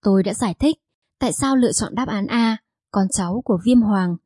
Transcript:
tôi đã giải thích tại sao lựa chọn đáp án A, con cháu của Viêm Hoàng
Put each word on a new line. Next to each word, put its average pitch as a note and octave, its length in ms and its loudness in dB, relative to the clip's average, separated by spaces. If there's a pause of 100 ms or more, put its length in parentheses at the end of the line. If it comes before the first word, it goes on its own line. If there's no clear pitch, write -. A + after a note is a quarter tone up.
tôi G3 200 2
đã G3+ 120 -2
giải G3 200 -4
thích D#4 220 0 (440)
tại B3+ 120 -2
sao C4+ 240 0
lựa A#3+ 160 2
chọn - 220 -4
đáp - 140 -4
án G3+ 180 -4
A, A3+ 300 0 (340)
con G3 200 0
cháu F#3+ 340 -4
của F#3+ 200 0
Viêm B3 180 6
Hoàng F#3+ 440 0